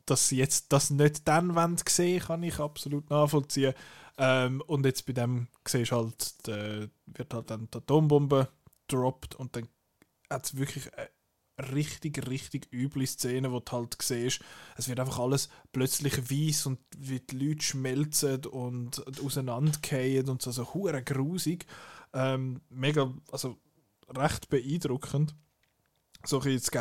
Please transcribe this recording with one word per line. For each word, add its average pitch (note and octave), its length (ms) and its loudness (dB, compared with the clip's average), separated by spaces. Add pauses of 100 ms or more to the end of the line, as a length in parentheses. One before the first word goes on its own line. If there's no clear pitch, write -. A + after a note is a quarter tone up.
dass - 220 4
sie C3+ 100 2
jetzt - 340 2
das C#3 180 4
nicht D3 380 4
dann E3+ 260 4
wollen E3+ 220 4 (120)
sehen, F3+ 320 4
kann E3+ 240 -4
ich D#3+ 160 -4
absolut D3 500 -4
nachvollziehen. C#3+ 640 4 (420)
Ähm, C3 500 4
und C#3 200 2
jetzt - 200 0
bei C3 60 -4
dem B2 360 0 (180)
siehst A#2+ 260 0
halt, A#2 420 -2 (140)
äh, G#2+ 400 -6 (180)
wird - 280 -10
halt A2+ 160 -8
dann A2+ 220 -8
die A#2+ 60 -8
Atombombe C#3+ 680 6 (380)
gedroppt B2+ 480 0
und B2+ 220 -10
dann A2+ 120 -8 (600)
hat's C3+ 260 -6
wirklich C#3 400 -6
eine - 120 -10 (680)
richtig, D3 540 -4
richtig C3 440 -8
üble C3 340 -2
Szene, B2+ 460 -2
wo B2 80 -2
du - 120 -10
halt A#2+ 280 -4
siehst, A#2+ 400 -2 (360)
es A#2+ 120 -6
wird B2 100 -4
einfach C3 200 -2
alles C3 300 0 (240)
plötzlich C3 580 0
weiss D3+ 360 0
und C3 120 -2 (180)
wie C3+ 240 -6
die B2+ 180 -10
Leute D3 240 0
schmelzen C3+ 840 0
und B2 580 -6 (180)
auseinanderfallen C3+ 1080 0
und B2+ 120 -2
so, B2+ 80 -6
so B2+ 240 -6
hure D#3+ 280 -2
grusig. D#3 640 -2 (480)
Ähm, C3 460 -2 (100)
mega, C3+ 420 2 (180)
also - 280 -6 (500)
recht C3+ 400 -2
beeindruckend. C#3 840 0 (920)
So C#3 140 0
ein C3 60 -2
bisschen C3 160 2
das - 100 -2 (100)